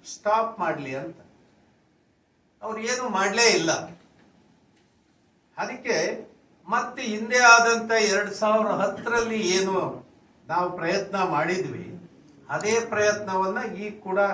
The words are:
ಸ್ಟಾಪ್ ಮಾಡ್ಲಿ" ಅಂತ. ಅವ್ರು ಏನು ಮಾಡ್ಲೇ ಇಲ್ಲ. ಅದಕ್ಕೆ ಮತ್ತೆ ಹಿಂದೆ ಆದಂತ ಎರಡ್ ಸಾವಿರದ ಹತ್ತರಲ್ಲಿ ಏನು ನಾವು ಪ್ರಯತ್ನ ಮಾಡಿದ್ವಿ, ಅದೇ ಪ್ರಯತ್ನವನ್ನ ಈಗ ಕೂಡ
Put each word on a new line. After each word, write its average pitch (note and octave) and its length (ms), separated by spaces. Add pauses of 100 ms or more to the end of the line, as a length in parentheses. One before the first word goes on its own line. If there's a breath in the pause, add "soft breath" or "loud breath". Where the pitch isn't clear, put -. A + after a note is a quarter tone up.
(140)
ಸ್ಟಾಪ್ A3 460
ಮಾಡ್ಲಿ" C#3 360
ಅಂತ. D#3+ 220 (1400)
ಅವ್ರು A3 200
ಏನು B3 280
ಮಾಡ್ಲೇ G3 340
ಇಲ್ಲ. E3 280 (1900)
ಅದಕ್ಕೆ G#3 680 (400)
ಮತ್ತೆ B3 360
ಹಿಂದೆ A3 360
ಆದಂತ A#3 520
ಎರಡ್ G#3 420
ಸಾವಿರದ G#3+ 380
ಹತ್ತರಲ್ಲಿ A3 720
ಏನು F#3 640 (420)
ನಾವು F3 240
ಪ್ರಯತ್ನ F#3+ 520
ಮಾಡಿದ್ವಿ, D#3 840 (400)
ಅದೇ G#3 300
ಪ್ರಯತ್ನವನ್ನ G#3 960
ಈಗ G3+ 300
ಕೂಡ F#3+ 160 (140)